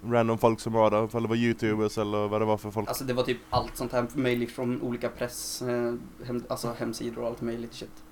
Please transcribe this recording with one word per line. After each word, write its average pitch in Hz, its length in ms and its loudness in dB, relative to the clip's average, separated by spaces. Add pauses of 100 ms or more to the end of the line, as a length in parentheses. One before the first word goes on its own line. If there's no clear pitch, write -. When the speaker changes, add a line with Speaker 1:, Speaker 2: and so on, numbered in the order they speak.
Speaker 1:
random 113 320 4
folk 113 220 4
som 113 140 -4
var 110 180 6
där, 107 140 4
ifall 113 180 -2
det 110 60 0
var 113 60 2
YouTubers 110 640 2
eller 104 300 2
vad 107 140 2
det 110 40 2
var 107 120 4
för 104 140 -6
folk? 107 160 -2
Speaker 2:
Alltså 131 160 -4
det 127 100 -2
var 127 100 2
typ 127 140 0 (120)
allt 117 280 0
sånt 123 140 -4
här 120 220 2
möjligt 120 380 0
från 123 300 -2
olika 120 280 -2
press, - 520 -8
eh, 123 320 0 (320)
hem-, 120 240 -4
alltså 120 300 -4
hemsidor 117 420 -4
och 117 60 -2
allt 120 140 -6
möjligt 117 320 -6
shit. - 380 -14